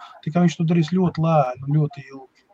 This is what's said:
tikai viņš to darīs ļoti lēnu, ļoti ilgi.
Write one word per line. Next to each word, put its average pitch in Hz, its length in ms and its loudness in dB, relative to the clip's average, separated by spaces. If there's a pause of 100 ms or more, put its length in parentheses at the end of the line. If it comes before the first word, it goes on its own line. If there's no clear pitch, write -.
(220)
tikai 175 220 0
viņš 165 140 2
to 170 100 0
darīs 170 260 0
ļoti 175 300 0
lēnu, 135 480 0
ļoti 147 320 -2
ilgi. - 500 -20